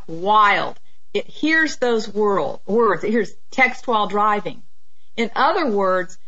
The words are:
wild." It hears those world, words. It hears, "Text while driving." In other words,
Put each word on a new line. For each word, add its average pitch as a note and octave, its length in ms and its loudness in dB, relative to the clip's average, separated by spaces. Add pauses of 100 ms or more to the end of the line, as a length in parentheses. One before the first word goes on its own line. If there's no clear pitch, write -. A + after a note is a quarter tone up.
wild." F#3 720 4 (340)
It - 140 -2
hears D#4+ 480 0
those A3+ 320 0
world, G3 580 0
words. G3+ 380 2
It - 80 0
hears, A3 200 0 (200)
"Text B3 340 0
while G#3+ 220 2
driving." G#3 560 0 (540)
In A3+ 180 0
other D#4 340 2
words, F#3 480 0 (100)